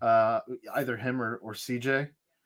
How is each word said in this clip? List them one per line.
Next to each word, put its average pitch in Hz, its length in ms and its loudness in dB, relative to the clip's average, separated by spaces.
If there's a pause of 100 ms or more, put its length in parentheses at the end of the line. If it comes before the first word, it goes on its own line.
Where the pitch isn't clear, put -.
uh, 113 400 4 (340)
either 127 200 -2
him 123 240 -2
or, 117 180 -4
or 110 180 -12
C 123 240 -6
J. 135 300 0 (360)